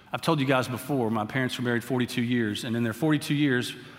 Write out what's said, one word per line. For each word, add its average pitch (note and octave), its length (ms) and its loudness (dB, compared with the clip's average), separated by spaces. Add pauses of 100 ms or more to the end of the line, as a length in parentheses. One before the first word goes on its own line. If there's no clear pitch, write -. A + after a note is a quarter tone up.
(120)
I've C3+ 100 -6
told D#3+ 180 2
you C3 60 0
guys C3 200 2
before, B2 440 0
my A2 140 0
parents B2+ 340 -2
were B2+ 60 -4
married A#2+ 200 0
forty-two B2 380 -2
years, A#2 420 0
and A#2 120 -2
in A#2 60 0
their A2+ 100 0
forty-two D3+ 420 0
years, C3 380 2 (260)